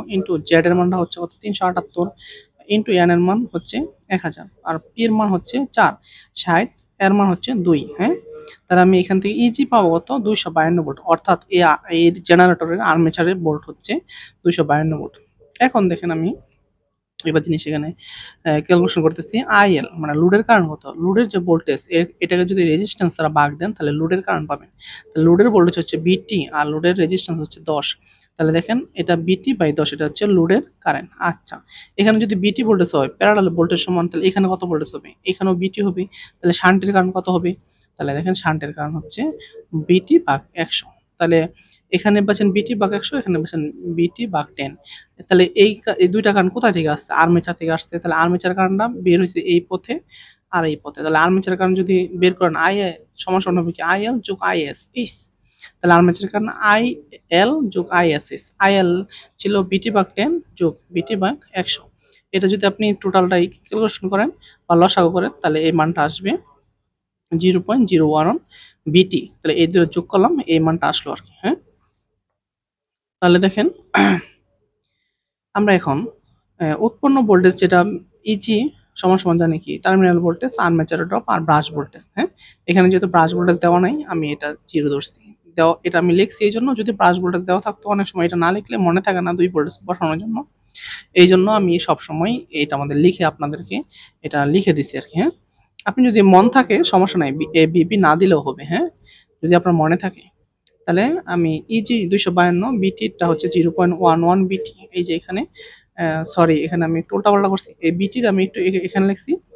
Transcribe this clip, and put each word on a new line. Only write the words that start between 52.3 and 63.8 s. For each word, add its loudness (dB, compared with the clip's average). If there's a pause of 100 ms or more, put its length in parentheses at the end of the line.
করেন, 0
আই 0
এ -2 (300)
সমান -2
সমান -2
হবে -2
কি, -12
আইএল -2
যোগ -10
আইএস -4 (160)
এইস। -8 (600)
তাহলে 2
আর্মেচার 4
কারেন্ট -6
আইএল 0 (180)
যোগ -4
আইএসএস। -2 (140)
আইএল 2 (480)
ছিল -4
বিটি -4
ভাগ 0
টেন -2 (260)
যোগ -2 (180)
বিটি -6
ভাগ -2 (160)
একশো। -6 (500)
এটা 0
যদি 0
আপনি -2
টোটালটাই 0
ক্যালকুলেশন -6